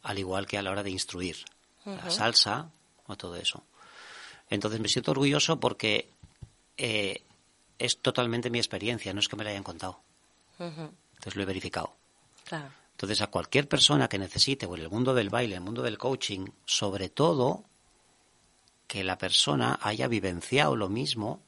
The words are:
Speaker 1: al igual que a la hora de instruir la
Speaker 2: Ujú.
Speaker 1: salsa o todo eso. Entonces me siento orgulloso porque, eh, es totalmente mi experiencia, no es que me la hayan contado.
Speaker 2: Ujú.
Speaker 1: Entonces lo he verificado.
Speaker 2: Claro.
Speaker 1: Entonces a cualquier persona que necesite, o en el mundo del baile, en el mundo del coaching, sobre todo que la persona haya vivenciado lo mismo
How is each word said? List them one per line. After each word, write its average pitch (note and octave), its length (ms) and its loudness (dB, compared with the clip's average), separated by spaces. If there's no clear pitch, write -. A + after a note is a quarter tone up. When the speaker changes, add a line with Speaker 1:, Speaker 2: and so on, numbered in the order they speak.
Speaker 1:
al G2 160 -4
igual F#2+ 280 -2
que G#2 120 -2
a G2+ 40 -2
la F#2+ 80 -2
hora G2+ 120 -2
de G2+ 80 -4
instruir F2+ 460 -4
la G3+ 100 -12
Speaker 2:
Ujú. F3 160 -8
Speaker 1:
salsa A#2 600 2
o F#2+ 100 -10
todo F2 200 -10
eso. - 260 -4
Entonces G#2+ 300 0
me G#2 80 -2
siento - 240 2
orgulloso C#3+ 480 4
porque, - 500 2
eh, G#2+ 460 -2
es B2 200 0
totalmente A#2+ 520 0
mi A#2+ 80 0
experiencia, A2 560 -4
no G#2 60 -2
es - 80 0
que - 80 -8
me G#2+ 80 -6
la G#2 60 -4
hayan G2+ 120 -6
contado. F#2 380 -8
Speaker 2:
Ujú. D#3+ 320 -10
Speaker 1:
Entonces - 240 -10
lo G2 60 0
he F#2+ 40 0
verificado. F#2 480 -4
Speaker 2:
Claro. D3 260 -8
Speaker 1:
Entonces G2+ 280 -2
a G#2 80 0
cualquier - 400 2
persona C#3+ 400 6
que G2 100 -2
necesite, G#2+ 480 0
o F2+ 80 -6
en E2 80 -8
el D#2+ 80 -10
mundo B2 240 4
del A2 160 4
baile, A#2 240 0
en F2+ 60 -8
el F2 40 -10
mundo A#2 180 -6
del A2+ 160 -2
coaching, G#2+ 480 -2
sobre F#2+ 460 0
todo D3+ 520 2
que G2 160 -4
la F#2+ 140 0
persona A#2+ 640 2
haya A#2 260 0
vivenciado A#2 680 2
lo G#2 120 0
mismo A#2 600 -2